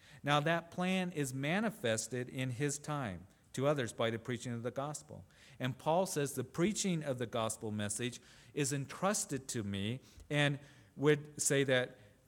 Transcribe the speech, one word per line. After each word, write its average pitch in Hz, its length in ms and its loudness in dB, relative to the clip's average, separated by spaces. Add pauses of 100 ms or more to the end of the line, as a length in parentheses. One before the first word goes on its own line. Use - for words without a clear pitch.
(220)
Now 147 180 4
that 165 300 2
plan 185 420 0
is 139 220 -2
manifested 135 960 0
in 131 220 -2
his 143 260 -2
time 120 480 -6 (260)
to 131 140 2
others 139 260 2
by 117 160 2
the 113 100 0
preaching 120 360 -4
of 117 80 -6
the 120 80 -4
gospel. 135 560 -8 (340)
And 127 160 0
Paul 175 300 2
says, 143 260 -2
"The 123 120 -4
preaching 175 580 0
of 135 160 -2
the 123 80 -2
gospel 110 440 -2
message 107 480 -2 (360)
is 143 180 0
entrusted 143 760 -2
to 117 140 -2
me," 101 380 -2 (300)
and 147 280 2 (360)
would 147 460 2
say 139 240 4
that, 127 320 2 (320)